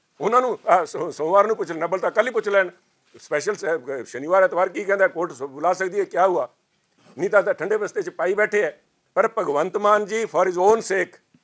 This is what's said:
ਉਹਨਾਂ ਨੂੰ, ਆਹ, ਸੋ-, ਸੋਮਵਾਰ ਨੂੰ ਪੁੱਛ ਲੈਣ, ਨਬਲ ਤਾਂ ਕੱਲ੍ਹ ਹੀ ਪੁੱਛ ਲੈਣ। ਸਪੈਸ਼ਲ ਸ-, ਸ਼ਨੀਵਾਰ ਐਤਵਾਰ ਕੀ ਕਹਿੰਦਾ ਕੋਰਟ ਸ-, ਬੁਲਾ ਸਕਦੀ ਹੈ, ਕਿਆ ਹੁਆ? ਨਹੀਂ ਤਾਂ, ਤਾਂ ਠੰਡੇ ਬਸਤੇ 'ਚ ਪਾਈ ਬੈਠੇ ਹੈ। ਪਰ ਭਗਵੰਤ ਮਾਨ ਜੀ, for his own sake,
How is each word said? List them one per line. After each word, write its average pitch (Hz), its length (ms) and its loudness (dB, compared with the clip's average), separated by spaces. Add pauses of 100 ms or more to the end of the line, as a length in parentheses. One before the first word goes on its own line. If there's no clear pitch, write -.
(220)
ਉਹਨਾਂ 226 200 2
ਨੂੰ, 240 260 -2
ਆਹ, 180 180 4
ਸੋ-, 151 260 -6
ਸੋਮਵਾਰ 185 360 2
ਨੂੰ 220 80 0
ਪੁੱਛ 185 160 -4
ਲੈਣ, 160 120 -6
ਨਬਲ 175 160 -2
ਤਾਂ 175 120 -2
ਕੱਲ੍ਹ 220 180 0
ਹੀ 240 40 -4
ਪੁੱਛ 208 160 -4
ਲੈਣ। 196 200 2 (500)
ਸਪੈਸ਼ਲ 151 360 -4
ਸ-, 196 100 -8 (420)
ਸ਼ਨੀਵਾਰ 165 360 2
ਐਤਵਾਰ 185 260 2
ਕੀ 208 140 -6
ਕਹਿੰਦਾ 196 240 2
ਕੋਰਟ 170 240 -4
ਸ-, 131 120 -14
ਬੁਲਾ 143 300 -2
ਸਕਦੀ 185 260 -4
ਹੈ, 190 60 0
ਕਿਆ 180 220 2
ਹੁਆ? 156 220 -2 (680)
ਨਹੀਂ 175 120 -4
ਤਾਂ, 196 140 4
ਤਾਂ 185 100 0
ਠੰਡੇ 202 240 -4
ਬਸਤੇ 208 240 -6
'ਚ 170 80 -8
ਪਾਈ 175 240 -2
ਬੈਠੇ 208 300 0
ਹੈ। 151 180 -6 (320)
ਪਰ 220 240 2
ਭਗਵੰਤ 165 400 -2
ਮਾਨ 208 280 4
ਜੀ, 220 180 -4
for 185 260 0
his 175 100 -4
own 208 180 6
sake, 190 440 -4 (220)